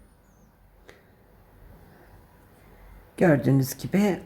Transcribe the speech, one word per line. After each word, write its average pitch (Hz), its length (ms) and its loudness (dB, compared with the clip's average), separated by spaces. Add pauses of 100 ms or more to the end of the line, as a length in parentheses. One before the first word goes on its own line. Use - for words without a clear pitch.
(3250)
Gördüğünüz 135 600 0
gibi 190 480 -2